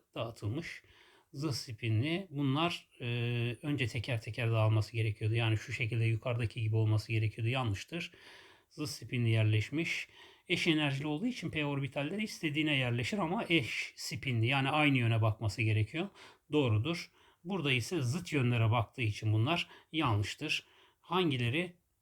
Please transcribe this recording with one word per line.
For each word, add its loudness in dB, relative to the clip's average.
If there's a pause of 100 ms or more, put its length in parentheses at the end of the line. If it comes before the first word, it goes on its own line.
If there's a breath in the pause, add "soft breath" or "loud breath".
(140)
dağıtılmış -6 (500 loud breath)
zıt -4
spinli. -2
Bunlar, -2 (140)
e, -8 (560)
önce -2
teker -4
teker -4
dağılması 4
gerekiyordu. 0
Yani 2
şu -6
şekilde 0
yukarıdaki -2
gibi 0
olması 2
gerekiyordu. 0
Yanlıştır. -4 (600 loud breath)
Zıt -6
spinli -2
yerleşmiş. 2 (400 loud breath)
Eş 2
enerjili 2
olduğu -2
için -4
P -2
orbitalleri -2
istediğine -2
yerleşir 0
ama 0
eş 0
spinli, -2
yani 2
aynı 4
yöne 4
bakması 0
gerekiyor. 0 (440 loud breath)
Doğrudur. 2 (340 soft breath)
Burada 0
ise 0
zıt -2
yönlere 4
baktığı 0
için 0
bunlar 2 (240 loud breath)
yanlıştır. 0 (340 soft breath)
Hangileri 0 (300)